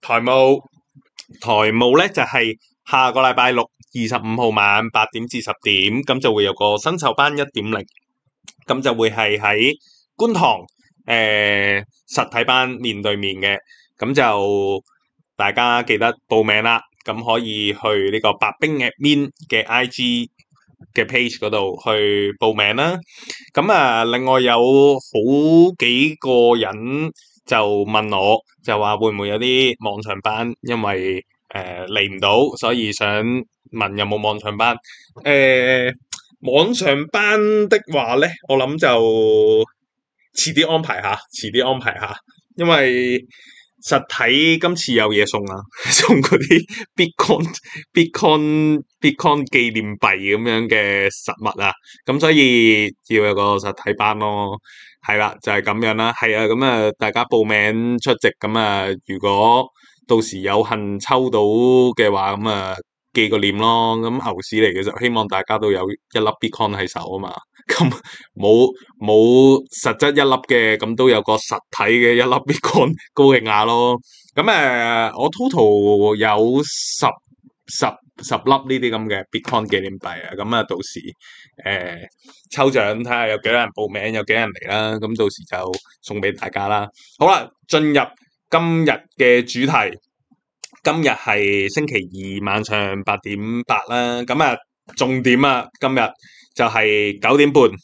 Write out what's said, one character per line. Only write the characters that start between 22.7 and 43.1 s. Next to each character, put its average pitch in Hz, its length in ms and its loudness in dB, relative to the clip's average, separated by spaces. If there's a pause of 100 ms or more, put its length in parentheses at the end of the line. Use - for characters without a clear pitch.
啦。 170 220 -2 (540)
咁 175 180 0
啊， 127 340 2
另 120 200 -2
外 131 160 4
有 123 140 2
好 139 1200 4
幾 135 400 2
個 120 400 4
人 117 520 -4 (340)
就 123 120 0 (280)
問 107 320 -2
我， 101 220 2 (260)
就 110 140 -2
話 104 180 0
會 110 160 0
唔 104 60 -8
會 101 100 -6
有 104 100 -4
啲 127 360 0 (100)
網 104 180 -6
上 101 200 -8
班， 110 280 -4 (120)
因 120 200 -4
為， 95 400 -4 (280)
呃， 92 380 -10
嚟 101 280 -4
唔 - 20 -12
到， 101 200 2 (200)
所 117 140 0
以 113 200 -2
想 104 300 -2 (480)
問 101 280 -6
有 104 80 0
冇 104 140 -2
網 104 200 -2
上 104 160 -8
班。 113 180 2 (480)
呃， 131 720 2 (480)
網 156 340 2
上 151 340 0
班 208 300 0 (300)
的 214 100 4 (140)
話 123 220 0
呢， 143 120 2 (220)
我 135 80 2
諗 135 220 0
就 160 100 2 (1500)
遲 - 200 -4
啲 156 160 2
安 160 120 0
排 98 200 -6
下， 101 160 -4 (140)
遲 - 200 -10
啲 123 180 2
安 131 80 -2
排 117 200 -4
下， 107 160 -8 (420)
因 170 100 -2
為 123 580 2 (580)